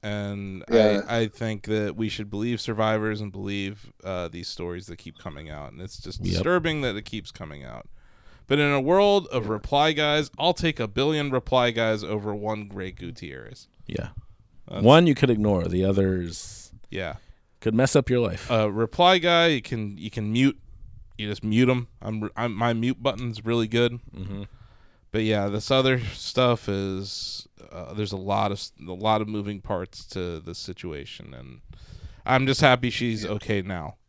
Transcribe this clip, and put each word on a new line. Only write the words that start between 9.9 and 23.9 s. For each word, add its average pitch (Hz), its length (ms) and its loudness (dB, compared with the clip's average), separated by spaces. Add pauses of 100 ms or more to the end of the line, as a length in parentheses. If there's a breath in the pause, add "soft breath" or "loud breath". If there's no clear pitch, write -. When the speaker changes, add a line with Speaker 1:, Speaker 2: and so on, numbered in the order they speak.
Speaker 1:
guys, 151 440 2
I'll 170 160 2
take 160 260 -2
a 110 100 -2
billion 143 420 0
reply 123 400 2
guys 110 320 0
over 104 320 -4
one 104 320 -4
Greg 95 300 -10
Gutierrez. 82 720 -14 (200)
Speaker 3:
Yeah. - 220 -6 (580)
Speaker 1:
That's - 160 -4
Speaker 3:
One 156 240 10
you 143 80 6
could 127 140 4
ignore. 104 400 2
The 92 160 2
others 95 880 -2 (160)
Speaker 1:
Yeah. 92 260 -8 (460)
Speaker 3:
could 110 120 0
mess 127 220 4
up 139 140 4
your 123 100 4
life. 98 320 -2
Speaker 1:
Uh, 110 180 4
reply 170 500 4
guy, 170 280 4
you 143 140 2
can, 104 360 -6
you 90 120 -10
can 107 240 -4
mute. 131 260 4 (580)
You 104 120 -6
just 104 160 -6
mute 117 240 6
'em. 123 180 0 (140)
I'm, 107 340 -6
I'm, 117 180 -4
my 117 200 0
mute 117 280 -2
button's 113 440 -4
really 113 240 2
good. 120 300 2 (140)